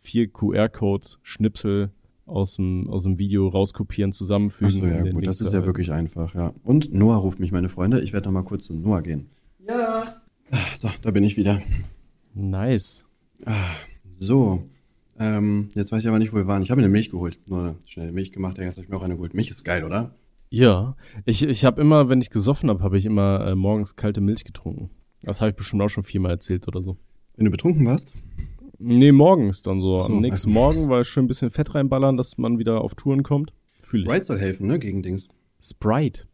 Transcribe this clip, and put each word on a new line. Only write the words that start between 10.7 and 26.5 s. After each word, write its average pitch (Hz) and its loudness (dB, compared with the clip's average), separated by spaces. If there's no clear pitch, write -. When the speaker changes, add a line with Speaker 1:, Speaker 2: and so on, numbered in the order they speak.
Speaker 2:
so, 110 -6
da 113 -2
bin 101 2
ich 104 0
wieder. 101 2
Speaker 1:
Nice. 98 -4
Speaker 2:
Ah, 95 -4
so, 101 2
ähm, 104 -2
jetzt 101 -4
weiß 110 0
ich 117 -2
aber 110 2
nicht, 107 0
wo 110 -2
wir 98 0
waren. 98 0
Ich 92 -4
habe 131 2
mir - 6
eine 95 6
Milch 107 2
geholt. 87 -8
Nur 90 -4
eine 85 -6
schnelle 85 -12
Milch 92 -6
gemacht, 92 -8
jetzt 90 -8
hab 90 -18
ich - -18
mir 98 -8
auch 92 -8
eine 90 -4
geholt. 85 -10
Milch - -2
ist - -20
geil, 87 -4
oder? 104 -6
Speaker 1:
Ja, 113 4
ich, 113 0
ich 135 0
hab 127 4
immer, 147 6
wenn 127 4
ich 120 -4
gesoffen 117 0
hab, 95 0
hab 95 0
ich 98 2
immer, 101 2
äh, 95 0
morgens 101 0
kalte 107 -2
Milch 101 0
getrunken. - -12
Das - -6
hab 107 2
ich 98 -8
bestimmt 98 -4
auch 104 2
schon 101 -6
viermal 92 -2
erzählt 90 -4